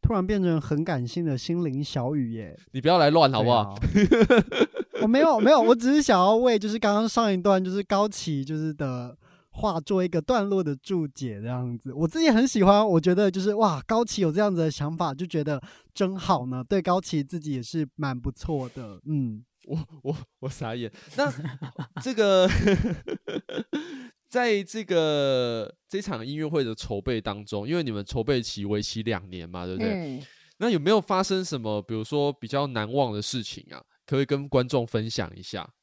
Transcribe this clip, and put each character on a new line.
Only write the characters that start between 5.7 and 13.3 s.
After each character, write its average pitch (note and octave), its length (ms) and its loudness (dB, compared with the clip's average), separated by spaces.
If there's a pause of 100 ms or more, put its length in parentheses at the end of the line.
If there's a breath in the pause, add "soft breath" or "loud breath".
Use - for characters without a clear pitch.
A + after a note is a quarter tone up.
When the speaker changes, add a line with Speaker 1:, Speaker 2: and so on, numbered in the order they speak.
Speaker 1:
只 B3 180 2
是 D4 80 6
想 A#3 180 4
要 G3 180 6
为 A#3 220 4
就 G3+ 80 -2
是 G#3+ 120 -2
刚 G3+ 160 2
刚 A3 120 2
上 A3 240 2
一 F#3+ 60 2
段 F#3+ 260 4
就 F#3 80 -4
是 G3 120 -4
高 G3+ 260 0
崎 D3+ 340 -4
就 D#3 140 -6
是 D#3 160 -4
的 B2+ 420 -6 (360 soft breath)
话 F#3+ 300 -2
做 F#3 220 0
一 F#3 60 0
个 E3 140 -2
段 G#3 260 0
落 F#3+ 140 2
的 D3 140 -2
注 E3 300 -4
解 A#2+ 360 -8
这 A#2 60 -6
样 B2 280 -4
子。 B2+ 160 -12
我 D#3 160 0
自 D#4+ 120 -2
己 D#4+ 100 6
很 A#3 160 6
喜 G#3+ 160 2
欢， G3+ 260 6
我 E3+ 100 4
觉 F3+ 160 4
得 G3 160 4